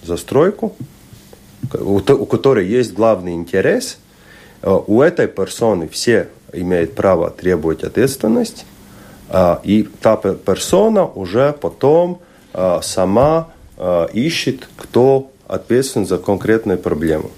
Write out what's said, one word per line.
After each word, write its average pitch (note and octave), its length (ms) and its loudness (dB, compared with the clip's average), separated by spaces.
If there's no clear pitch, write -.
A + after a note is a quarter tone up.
застройку, D3 680 -2
у G2 200 0
т-, C#3 140 2
у G#2 120 -2
которой A#2 400 2
есть A2 280 0
главный F#2+ 380 0
интерес. F#2+ 680 -2
Э, F#2+ 240 2
у G#2+ 140 4
этой D#3 280 2
персоны F#2+ 600 -2
все G#2+ 400 0
имеют F2 420 -2
право F2 360 2
требовать D#2+ 540 -2
ответственность, A3+ 800 -2
а, F2 360 2
и G2+ 240 2
та A2 160 4
пе-, F#2+ 180 -2
персона F#3+ 720 2
уже A2+ 460 -2
потом, E3 680 0
а, F2+ 300 0
сама, C3 680 0
а, F2+ 360 0
ищет, C#3 640 -4
кто C3+ 540 2
ответственен A2+ 580 -2
за F2+ 120 -2
конкретную G2+ 600 0
проблему. D#2+ 600 -2